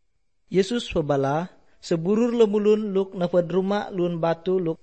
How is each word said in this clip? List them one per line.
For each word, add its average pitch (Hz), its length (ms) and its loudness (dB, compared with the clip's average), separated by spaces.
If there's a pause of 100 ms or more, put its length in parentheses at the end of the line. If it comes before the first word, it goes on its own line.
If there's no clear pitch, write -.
(460)
Yesus 202 400 -2
pebala, 147 640 -2 (320)
seburur 208 480 0
lemulun 214 640 2
luk 196 240 -2
nepet 175 320 0
rumah 190 400 -2
lun 175 320 -4
batu 175 400 -2
luk 165 200 -4